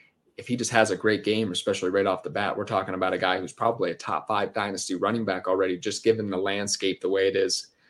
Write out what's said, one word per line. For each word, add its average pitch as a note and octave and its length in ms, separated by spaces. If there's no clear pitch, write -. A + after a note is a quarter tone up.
if - 100
he B2 80
just A#2 160
has A2 180
a F#2 80
great G#2+ 260
game, G#2+ 280
especially F#2 400
right G2 160
off F#2 160
the - 80
bat, G2+ 260
we're G2+ 80
talking F#2+ 300
about F#2 180
a F2+ 60
guy F#2 200
who's F2+ 140
probably G2+ 380
a E2 40
top - 320
five G2+ 280
dynasty G2+ 400
running G#2+ 280
back F#2 240
already, F#2 300
just G2 260
given A2 280
the F#2 60
landscape G2 640
the F#2 80
way G2 180
it F#2+ 80
is. F#2+ 320